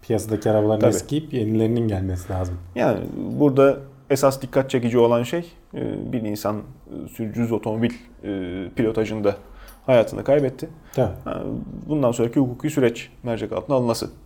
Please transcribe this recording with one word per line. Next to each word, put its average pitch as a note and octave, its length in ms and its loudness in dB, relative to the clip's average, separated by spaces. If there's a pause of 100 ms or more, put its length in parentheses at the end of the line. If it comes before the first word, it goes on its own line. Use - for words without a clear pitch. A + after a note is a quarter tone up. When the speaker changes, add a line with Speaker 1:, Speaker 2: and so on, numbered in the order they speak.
Speaker 1:
piyasadaki A2 500 -2
arabaların G#2+ 280 4
Speaker 2:
Tabii. A2 160 4
Speaker 1:
eskiyip D3 380 -4
yenilerinin A2+ 540 2
gelmesi F#2 460 -4
lazım. F#2 220 -4 (200)
Speaker 2:
Yani B2 240 0 (400)
burada C#3 380 6 (320)
esas C3+ 320 2
dikkat C3+ 280 0
çekici A#2+ 280 2
olan A#2 260 6
şey, E3+ 160 -4 (340)
e, A2 400 -6
bir A#2+ 80 -2
insan, G#2 340 -4
e, - 540 -12
sürücüsüz A2+ 420 -4
otomobil, A2+ 400 0 (320)
e, G2+ 60 -8 (460)
pilotajında A2 600 0 (500)
hayatını A2 380 4
kaybetti. C#3 460 0 (240)
Speaker 1:
Tabii. F#2+ 180 2 (140)
Speaker 2:
Ha, - 180 -6 (460)
bundan C#3+ 220 2
sonraki A#2+ 280 0
hukuki C3 300 0
süreç B2+ 400 2 (140)
mercek A2 280 -4
altına - 240 -2
alınması. A#2+ 340 0 (160)